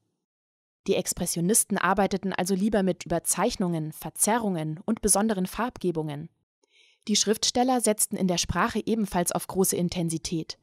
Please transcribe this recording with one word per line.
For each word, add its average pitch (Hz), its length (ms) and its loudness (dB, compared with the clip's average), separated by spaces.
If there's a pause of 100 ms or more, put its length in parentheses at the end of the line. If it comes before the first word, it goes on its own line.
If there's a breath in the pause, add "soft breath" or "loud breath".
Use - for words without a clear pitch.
(880)
Die 190 80 4
Expressionisten 180 840 0
arbeiteten 190 560 2
also 185 220 0
lieber 208 260 2
mit 180 240 0
Überzeichnungen, 170 880 -2
Verzerrungen 170 960 -2
und 220 160 0
besonderen 202 420 2
Farbgebungen. 165 840 -4 (800 soft breath)
Die 208 80 2
Schriftsteller 247 640 2
setzten 214 360 0
in 190 120 0
der 175 120 0
Sprache 214 440 0
ebenfalls 190 500 0
auf - 120 -4
große - 300 2
Intensität. 165 880 -2